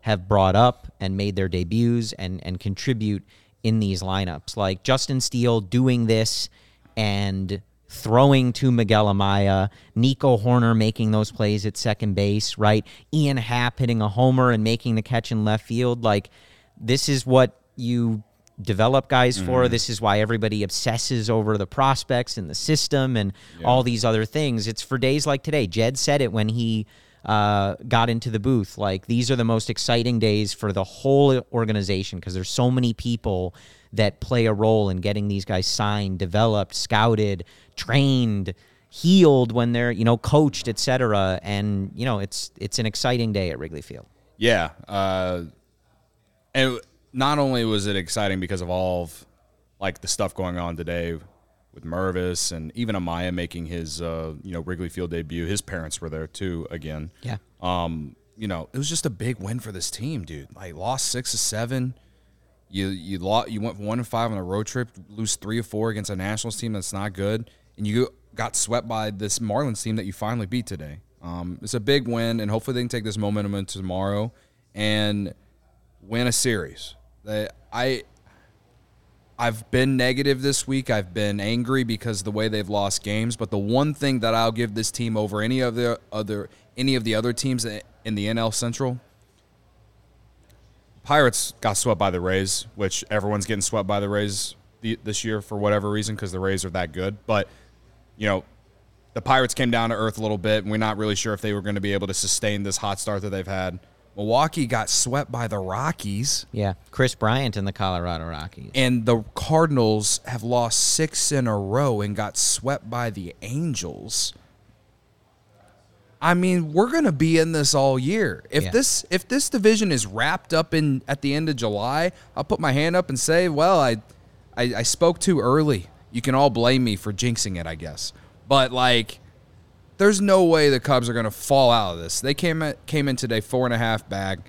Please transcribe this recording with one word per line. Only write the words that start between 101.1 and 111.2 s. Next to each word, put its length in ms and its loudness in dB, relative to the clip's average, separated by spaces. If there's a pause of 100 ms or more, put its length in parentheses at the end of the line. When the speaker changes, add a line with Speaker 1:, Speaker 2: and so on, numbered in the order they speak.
Speaker 2:
sure 200 -4
if 60 -10
they 120 -4
were 80 -4
gonna 200 -4
be 120 -2
able 140 -2
to 80 -6
sustain 480 -2
this 160 -4
hot 220 -4
start 220 -4
that 80 -6
they've 160 -6
had. 340 -6 (360)
Milwaukee 500 0
got 220 -2
swept 420 -2
by 180 -4
the 100 -4
Rockies. 920 -4
Speaker 1:
Yeah, 220 0 (160)
Chris 240 0
Bryant 420 0
and 100 -2
the 60 -4
Colorado 560 -4
Rockies. 460 -12
Speaker 2:
And 320 2
the 180 4 (100)
Cardinals 920 2
have 180 -8
lost 380 0
six 520 0